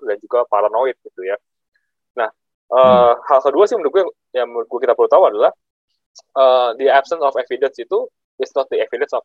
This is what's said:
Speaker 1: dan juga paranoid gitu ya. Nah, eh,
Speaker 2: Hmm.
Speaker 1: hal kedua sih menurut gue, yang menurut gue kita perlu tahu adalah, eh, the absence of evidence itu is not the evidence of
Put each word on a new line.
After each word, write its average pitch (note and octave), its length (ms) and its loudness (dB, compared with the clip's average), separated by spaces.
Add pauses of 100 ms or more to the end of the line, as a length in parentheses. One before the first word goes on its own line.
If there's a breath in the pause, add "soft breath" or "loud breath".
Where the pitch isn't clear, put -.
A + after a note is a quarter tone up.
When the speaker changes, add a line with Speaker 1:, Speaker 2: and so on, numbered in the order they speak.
Speaker 1:
dan G#2 160 -6
juga A#2+ 240 -4
paranoid A2 560 -2
gitu - 240 -18
ya. F#2+ 120 -6 (760)
Nah, A2+ 160 -4 (420)
eh, B2 60 0
Speaker 2:
Hmm. B2 480 4
Speaker 1:
hal C3+ 160 2
kedua C#3+ 260 0
sih A#3+ 80 -4
menurut D#3 180 -4
gue, F#3 120 2 (320)
yang A#2+ 160 -4
menurut A#2 160 -8
gue B2 160 -8
kita A#2+ 80 0
perlu A#2 160 2
tahu E3+ 240 4
adalah, A#2 160 0 (880)
eh, B2+ 400 2
the C3+ 160 -2
absence C#3+ 320 0
of C3+ 160 0
evidence B2+ 400 -6
itu G3+ 240 -4 (320)
is C3 160 -8
not C3+ 160 -4
the A2 160 -4
evidence - 320 -8
of - 80 -8